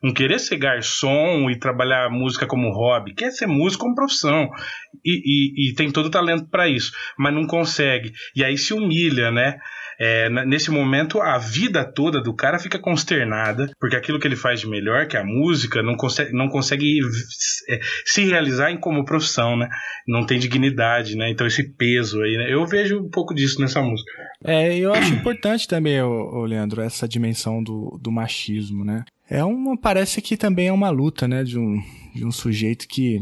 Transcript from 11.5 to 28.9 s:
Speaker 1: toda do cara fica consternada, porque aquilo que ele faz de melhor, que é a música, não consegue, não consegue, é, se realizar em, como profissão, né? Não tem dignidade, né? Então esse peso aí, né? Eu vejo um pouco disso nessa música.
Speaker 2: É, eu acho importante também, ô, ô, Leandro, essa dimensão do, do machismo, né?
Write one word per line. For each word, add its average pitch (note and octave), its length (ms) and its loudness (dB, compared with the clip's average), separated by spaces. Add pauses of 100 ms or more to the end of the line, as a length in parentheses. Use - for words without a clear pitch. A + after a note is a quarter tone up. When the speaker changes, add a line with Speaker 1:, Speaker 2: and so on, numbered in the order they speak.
Speaker 1:
toda C#3+ 380 0
do A2+ 120 -2
cara C3+ 240 0
fica - 220 -6
consternada, B2 960 0
porque B2 200 0
aquilo D3+ 240 -2
que - 40 -2
ele C3 120 0
faz A#2+ 240 -2
de A2+ 80 -6
melhor, G#2+ 360 0
que C3+ 120 -4
é - 20 2
a G2 60 -4
música, A#2 580 2
não A#2+ 140 2
consegue, C3 340 -2
não B2+ 160 0
consegue, C#3+ 520 0 (680)
é, A2+ 100 -2 (260)
se - 180 2
realizar D#3 480 2
em, F#3 80 -6
como D3 240 0
profissão, C3+ 540 0
né? A#2+ 100 0 (400)
Não A#2 180 2
tem B2 140 2
dignidade, A#2+ 800 2
né? A2+ 120 0
Então A2+ 160 0
esse - 180 2 (120)
peso A#2 460 2
aí, A2 160 0
né? A#2 160 -2
Eu D#3 120 2
vejo G3+ 360 0
um F3 80 -8
pouco E3+ 260 -4
disso C3+ 240 0
nessa C#3 220 2
música. A#2 280 -2 (360)
Speaker 2:
É, D#3+ 320 2
eu F#3+ 160 2
acho G3+ 200 4
importante A3 540 0
também, D3+ 340 2
ô, B2 80 2 (300)
ô, A2+ 60 -2
Leandro, A2 360 -2
essa A2+ 240 -4
dimensão A2+ 560 -2
do, A2 400 -8
do A#2 80 -6
machismo, G#2+ 760 -4
né? A2 180 -2 (280)